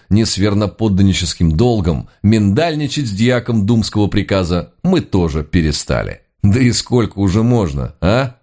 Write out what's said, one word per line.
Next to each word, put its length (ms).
ни 140
с 140
верноподданническим 1120
долгом, 560
миндальничать 840
с 40
дьяком 540
думского 420
приказа 760
мы 200
тоже 420
перестали. 760
Да 200
и 100
сколько 480
уже 240
можно, 560
а? 440